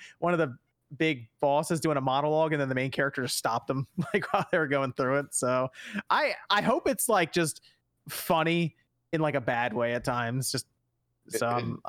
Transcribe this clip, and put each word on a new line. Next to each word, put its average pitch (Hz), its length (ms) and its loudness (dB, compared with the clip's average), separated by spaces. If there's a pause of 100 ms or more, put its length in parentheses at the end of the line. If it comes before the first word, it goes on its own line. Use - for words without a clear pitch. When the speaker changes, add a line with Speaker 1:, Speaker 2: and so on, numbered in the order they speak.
(180)
Speaker 1:
one 175 160 0
of 170 60 2
the 135 180 0 (400)
big 147 300 0 (120)
bosses 151 400 2
doing 151 180 2
a 135 40 -2
monologue, 151 500 2
and 151 80 0
then 139 80 0
the 131 60 0
main 131 160 0
character 139 320 -2
just 120 160 -4
stopped 113 300 -2
them, 135 180 -2 (140)
<laughs> - 120 -4
like, 185 220 -2
while 196 180 0
they 180 60 2
were 156 80 2
going 135 280 0
through 135 260 0
it. 143 100 -4
So 127 380 0 (420)
I, 262 240 2 (160)
I 202 140 2
hope 269 240 2
it's, 269 200 0
like, 185 240 4
just 170 300 0 (480)
funny 165 680 2 (380)
in, 160 80 2
like, 151 140 2
a 139 60 0
bad 120 300 0
way 117 220 0
at 120 100 -2
times. 123 480 -2
Just - 140 -4 (640)
Speaker 2:
It, - 100 -6
Speaker 1:
so 117 100 0
Speaker 2:
it, 120 40 0
Speaker 1:
I'm, 120 380 -2